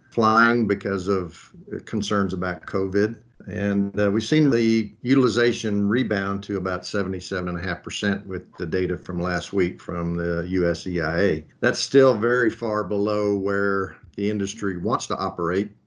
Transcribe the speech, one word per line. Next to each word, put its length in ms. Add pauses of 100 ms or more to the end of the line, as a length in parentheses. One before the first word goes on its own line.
(120)
flying 560
because 400
of 440 (340)
concerns 480
about 340
covid. 500 (320)
And, 480
uh, 140
we've 140
seen 240
the 420 (120)
utilization 840
rebound 560
to 140
about 280
seventy-seven 600
and 100
a 40
half 200
percent 460
with 160 (140)
the 80
data 320
from 240
last 320
week 260
from 380
the 320
U 200
S 160
E 140
I 220
A. 240 (160)
That's 180
still 340
very 360
far 340
below 540
where 580 (220)
the 120
industry 480
wants 300
to 80
operate. 560 (140)